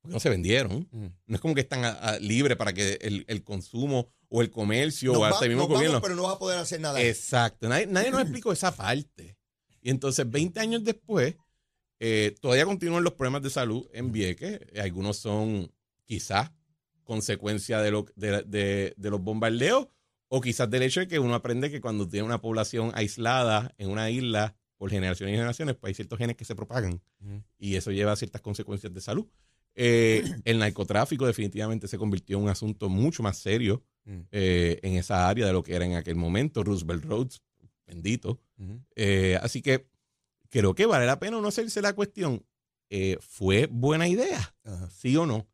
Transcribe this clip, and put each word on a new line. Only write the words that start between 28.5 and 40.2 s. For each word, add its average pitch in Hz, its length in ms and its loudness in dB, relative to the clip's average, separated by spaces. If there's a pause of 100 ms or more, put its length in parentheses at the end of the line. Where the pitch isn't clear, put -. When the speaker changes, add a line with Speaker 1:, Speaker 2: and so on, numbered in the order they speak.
Speaker 1:
de 92 80 -12
salud. 180 240 -4 (480)
Eh, 117 480 6
<clears throat> 104 220 -6
el 113 140 4
narcotráfico 107 680 0
definitivamente 107 640 -2
se 98 100 -8
convirtió 98 400 -2
en 101 60 2
un 104 40 2
asunto 107 400 -2
mucho 117 340 2
más 101 160 0
serio, 110 440 0 (240)
Speaker 2:
Mm. 98 140 -12 (100)
Speaker 1:
eh, 90 520 2
en 95 120 0
esa 90 340 2
área 110 180 2
de 95 60 2
lo 92 100 2
que - 120 -6
era 90 100 0
en 90 100 0
aquel 85 220 -4
momento. 95 480 0
Roosevelt 85 400 -2
Roads, 110 380 -4 (440)
bendito. 98 540 -4 (160)
Speaker 2:
Ujú. 101 240 -12 (160)
Speaker 1:
Eh, 95 460 4
así 120 180 -4
que 131 260 0 (600)